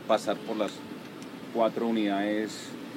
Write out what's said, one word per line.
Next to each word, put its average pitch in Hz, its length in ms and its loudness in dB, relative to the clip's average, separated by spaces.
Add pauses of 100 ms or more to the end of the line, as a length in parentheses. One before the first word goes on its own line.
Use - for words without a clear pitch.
pasar 107 300 4
por 107 220 -4
las 101 140 0 (800)
cuatro 113 320 4
unidades 104 800 2 (280)